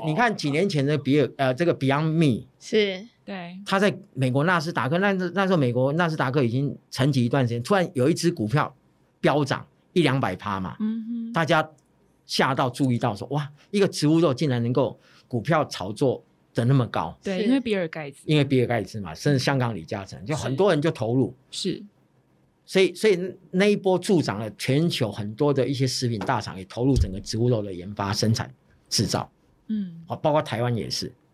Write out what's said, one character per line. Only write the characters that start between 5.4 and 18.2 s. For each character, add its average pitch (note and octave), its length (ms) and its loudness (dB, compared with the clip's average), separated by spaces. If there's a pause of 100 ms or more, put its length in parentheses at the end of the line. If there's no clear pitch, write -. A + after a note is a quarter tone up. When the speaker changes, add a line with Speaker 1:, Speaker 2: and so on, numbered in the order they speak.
Speaker 1:
时 F#3+ 60 2
候 F3 40 6
美 B2+ 140 2
国 B2+ 220 2
纳 E3+ 140 2
斯 D#3 80 -4
达 C#3 140 0
克 C#3 140 2
已 A#2 60 2
经 C3+ 280 -2 (140)
沉 C3+ 200 2
寂 B2+ 100 2
一 A#2+ 80 2
段 C#3 140 2
时 A#2 60 2
间， A#2 140 -4
突 G3 100 0
然 F#3 200 2
有 B2 160 2
一 F3 40 2
只 E3+ 160 0
股 E3+ 160 -2
票 B2 300 0 (460)
飙 D3 240 4
涨 B2+ 200 -4 (280)
一 F3 100 4
两 C3+ 160 2
百 G2+ 160 0
趴 G2 240 -4
嘛， F#2 200 -6
Speaker 3:
嗯 A3 260 -4
哼。 A#3 280 -8
Speaker 1:
大 E3 120 0
家 D#3 220 2 (580)
吓 C3+ 280 0
到 C3+ 160 0
注 B2+ 220 0
意 A#2+ 80 0
到 A2+ 160 -2
说， G#2+ 140 -10
哇， C#3+ 200 -4 (220)
一 G#3 80 0
个 F#3+ 80 4
植 D#3+ 200 -2
物 D#3+ 120 4
肉 D#3+ 140 4
竟 D3 160 -2
然 A#2+ 120 0
能 A#2 120 -2
够 B2 260 0 (300)
股 A#2+ 100 -4
票 C#3+ 260 0
炒 - 280 -8
作 B2 280 0 (320)
的 A#2+ 120 0
那 B2+ 80 4
么 B2+ 140 4
高。 D#2+ 360 -4
Speaker 3:
对， F#3+ 160 -4
Speaker 2:
是。 G#3+ 60 -2
Speaker 3:
因 A#3 80 2
为 C4+ 80 2
比 A#3 140 -4
尔 F3+ 120 -2
盖 D3+ 240 -12
茨。 - 140 -20